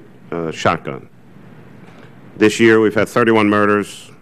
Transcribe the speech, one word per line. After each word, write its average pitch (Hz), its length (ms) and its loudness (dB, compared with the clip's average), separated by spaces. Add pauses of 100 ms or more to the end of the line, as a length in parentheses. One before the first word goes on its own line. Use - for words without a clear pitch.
(300)
uh, 82 200 -8
shotgun. 76 580 -6 (1300)
This 107 240 2
year 113 200 4
we've 104 140 0
had 104 140 0
thirty-one 113 400 2
murders, 104 600 -2 (120)